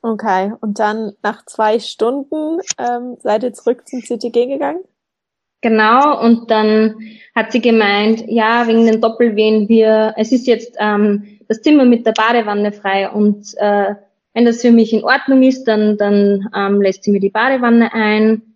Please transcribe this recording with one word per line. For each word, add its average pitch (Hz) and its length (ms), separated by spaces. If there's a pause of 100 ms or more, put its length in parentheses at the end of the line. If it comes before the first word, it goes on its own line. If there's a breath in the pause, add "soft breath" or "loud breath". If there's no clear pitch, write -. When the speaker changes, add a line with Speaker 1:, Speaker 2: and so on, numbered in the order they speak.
Speaker 1:
Okay, 208 480 (100)
und 208 180
dann 214 420
nach 214 240
zwei 220 340
Stunden, 285 800 (200)
ähm, 240 400
seid 208 240
ihr 233 100
zurück - 340
zum 254 140
C 240 160
T 240 140
G 247 160
gegangen? 285 340 (800)
Speaker 2:
Genau, 233 640
und 233 260
dann 214 460 (400 loud breath)
hat 220 160
sie 240 100
gemeint, 220 680
ja, 233 400
wegen 226 200
den 220 120
Doppelwehen, 220 720
wir, 220 480
es 220 140
ist 254 160
jetzt, 226 320
ähm, 208 680
das 226 140
Zimmer 294 240
mit 233 220
der 220 60
Badewanne 214 580
frei 196 400
und, 208 460
äh, 202 360 (400)
wenn 240 120
das 233 160
für 240 100
mich 220 200
in 220 120
Ordnung 269 400
ist, 262 220
dann, 214 320
dann, 202 580
ähm, 202 260
lässt 190 220
sie 208 80
mir 202 80
die 247 100
Badewanne 233 640
ein 220 480 (140)